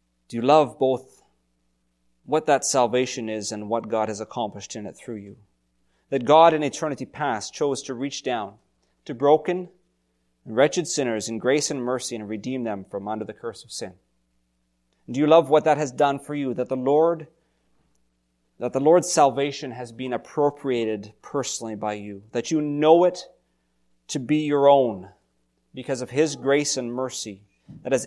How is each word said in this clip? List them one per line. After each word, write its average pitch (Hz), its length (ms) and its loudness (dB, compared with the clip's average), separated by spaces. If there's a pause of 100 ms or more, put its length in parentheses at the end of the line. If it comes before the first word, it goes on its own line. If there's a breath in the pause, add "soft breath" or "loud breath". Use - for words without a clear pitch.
(280)
Do - 80 -8
you 117 60 -2
love 139 360 4
both - 460 -2 (1000)
what 156 220 -2
that 139 180 2
salvation 123 640 0
is 110 240 -6
and 104 160 -8
what 110 200 -2
God 110 200 -2
has 104 120 -8
accomplished 104 540 -8
in 107 120 -10
it 85 100 -14
through 117 200 -12
you? 101 200 -16 (720)
That 135 140 -2
God 160 280 8
in 151 120 0
eternity 147 400 -6
past 127 500 -6
chose 143 280 -2
to 135 120 -10
reach 139 300 -8
down 107 340 -6 (460)
to 135 100 -10
broken 151 540 2 (760)
and 113 120 -12
wretched 151 320 2
sinners 113 400 -2
in 113 100 -8
grace 135 320 0
and 143 100 -6
mercy 123 360 -6
and 107 120 -10
redeem 120 360 -6
them 101 200 -6
from 101 220 -10
under 107 180 -6
the 107 80 -10
curse 113 320 -14
of 123 60 -20
sin. 92 240 -12 (1120)
Do 120 120 -4
you 151 80 2
love 156 200 6
what 147 160 4
that 151 140 2
has 143 140 -4
done 139 260 2
for 147 160 -12
you, 135 200 -4
that 123 140 -4
the 131 80 -4
Lord, 151 520 0 (1300)
that 123 140 -6
the 135 80 -2
Lord's 175 320 4
salvation 139 580 0
has 120 220 -12
been 123 200 -8
appropriated 117 1000 -2 (100)
personally - 540 -8
by 107 180 -4
you, 104 380 -12
that 117 180 -6
you 156 100 0
know 151 440 6
it 175 240 0 (800)
to 151 100 -6
be 139 200 0
your 143 300 4
own 113 420 4 (640)
because 131 280 -6
of 123 100 -8
his 147 240 2
grace 139 420 0
and 120 160 -4
mercy 120 500 -8 (400)
that - 80 -8
has 123 160 2